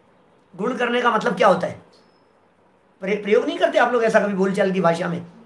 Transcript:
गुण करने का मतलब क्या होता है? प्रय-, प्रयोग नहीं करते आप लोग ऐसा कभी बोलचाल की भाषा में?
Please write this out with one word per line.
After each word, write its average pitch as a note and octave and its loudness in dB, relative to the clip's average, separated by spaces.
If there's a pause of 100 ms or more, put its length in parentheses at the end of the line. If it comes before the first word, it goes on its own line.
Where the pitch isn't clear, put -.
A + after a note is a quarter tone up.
(560)
गुण A#3 -4
करने A#3+ -2
का A#3+ 2
मतलब A3 -2
क्या A3 4
होता F3 2
है? - -12 (1200)
प्रय-, G3 -4
प्रयोग A3 2
नहीं E4+ -4
करते E4 2
आप A#3+ 2
लोग A#3 2
ऐसा A3 4
कभी G3+ -2
बोलचाल G3 0
की F#3 -2
भाषा E3+ 0
में? E3 -8 (200)